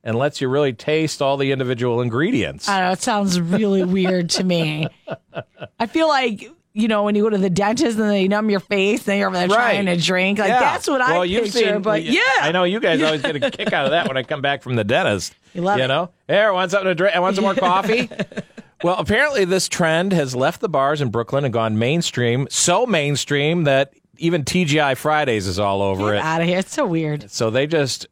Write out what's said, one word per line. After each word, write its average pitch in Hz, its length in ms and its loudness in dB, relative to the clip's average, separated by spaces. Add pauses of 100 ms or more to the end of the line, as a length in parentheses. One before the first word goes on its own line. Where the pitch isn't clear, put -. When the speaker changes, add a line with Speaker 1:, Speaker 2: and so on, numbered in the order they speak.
Speaker 1:
and 113 160 -4
lets 143 220 -2
you 135 80 0
really 139 240 2
taste 151 480 -2
all 139 160 2
the 139 160 0
individual 123 480 0
ingredients. 120 680 0
Speaker 2:
I 196 100 2
don't 180 100 0
know. 185 40 0
It 180 100 -4
sounds 202 380 0
really 196 440 0
weird 180 460 0
to - 140 -2
me. 160 420 0 (460)
Speaker 1:
<laughs> - 480 -16
Speaker 2:
I 226 60 -2
feel 320 220 0
like, 254 400 -2 (240)
you 214 160 0
know, 208 140 2
when 208 120 0
you 208 100 4
go 220 60 2
to 208 80 0
the 190 120 2
dentist 214 480 0
and 214 100 0
they 196 200 2
numb 214 200 0
your 196 120 0
face, 202 420 0
then 202 160 0
you're 196 100 0
over 185 80 -4
there 180 120 0
Speaker 1:
Right. 220 260 2
Speaker 2:
trying 196 120 0
to 175 100 0
drink. 185 420 0
Like, 202 100 0
Speaker 1:
Yeah. 247 120 2
Speaker 2:
that's - 280 0
what 277 140 0
I 254 100 2
Speaker 1:
Well, 180 140 2
you've 214 180 0
Speaker 2:
picture, 208 140 -2
Speaker 1:
seen, 208 240 0
Speaker 2:
but 165 200 0
Speaker 1:
y-, 156 60 -6
Speaker 2:
yeah. 359 120 2 (260)
Speaker 1:
I 160 60 0
know 180 120 2
you 196 160 0
guys 165 220 2
Speaker 2:
<laughs> - 0 -
Speaker 1:
always 156 180 0
get 147 160 -2
a 254 140 0
kick 208 220 -4
out 156 140 0
of 135 40 2
that 170 180 2
when 135 80 -4
I 131 60 -2
come 143 180 -6
back 139 220 -2
from 123 140 -4
the 107 80 0
dentist. 113 500 0 (180)
Speaker 2:
You 175 100 -8
love 190 160 0
Speaker 1:
You 131 60 0
Speaker 2:
it. 127 40 -2
Speaker 1:
know? 165 220 -2 (180)
"Hey, 170 100 2
I 214 140 4
want 185 180 0
something 190 180 0
to 185 60 2
drink. 180 220 2
I - 40 2
want 190 140 0
some 190 100 0
more 190 100 2
Speaker 2:
<laughs> - 20 0
Speaker 1:
coffee." 196 520 0 (720)
Well, 175 160 2
apparently 220 460 0
this 180 240 0
trend 170 440 0
has 139 240 0
left 139 240 0
the 214 80 -2
bars 147 320 0
in 131 100 0
Brooklyn 120 340 -2
and 123 80 -2
gone 113 260 0
mainstream, 123 720 0
so 214 360 2
mainstream 147 800 0
that 139 280 2 (260)
even 165 260 0
T 180 220 0
G 147 140 2
I 139 140 2
Fridays 135 520 0
is 92 120 -4
all 98 240 0
over 98 300 0
Speaker 2:
Get 104 60 0
Speaker 1:
it. - 60 -2
Speaker 2:
outta 160 200 0
here! 175 140 0
It's 190 160 -6
so 277 120 -2
weird. 151 440 -4
Speaker 1:
So 113 200 -2
they 131 160 0
just 151 460 -2